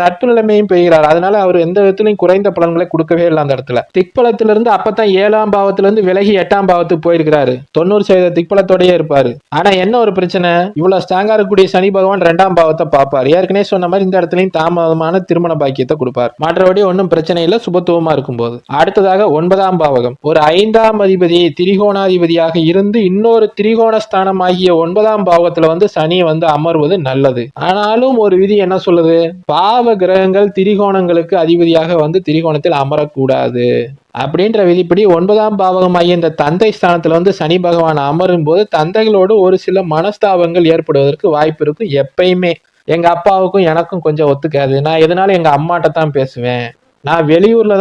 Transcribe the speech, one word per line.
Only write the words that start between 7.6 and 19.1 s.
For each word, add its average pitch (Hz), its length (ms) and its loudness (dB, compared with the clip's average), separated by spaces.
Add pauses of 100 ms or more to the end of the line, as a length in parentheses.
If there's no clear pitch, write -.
தொண்ணூறு 202 320 0
சதவீத 180 280 2
திக்பலத்தோடயே 185 600 2
இருப்பாரு. 139 320 0 (280)
ஆனா 196 120 2 (140)
என்ன 226 180 0
ஒரு 208 160 0
பிரச்சனை, 180 320 -2 (300)
இவ்வளவு 185 240 0
ஸ்ட்ராங்கா 202 320 -2
இருக்கக்கூடிய 190 380 2
சனி 190 220 0
பகவான் 190 320 0
ரெண்டாம் 175 300 2
பாவத்தை 160 280 2 (100)
பார்ப்பார். 139 420 0
ஏற்கனவே 190 320 0
சொன்ன 180 220 -2
மாதிரி 196 160 0
இந்த 185 120 0
இடத்துலயும் 180 380 -2
தாமதமான 165 720 -2
திருமண 170 320 -2
பாக்கியத்தை 135 400 -2
கொடுப்பார். 123 280 -2 (140)
மற்றபடி 185 460 0
ஒண்ணும் 185 240 -2
பிரச்சனை 165 320 -2
இல்ல, 220 180 0
சுபத்துவமா 170 540 -2
இருக்கும்போது. 120 360 -6 (260)
அடுத்ததாக 190 480 2 (100)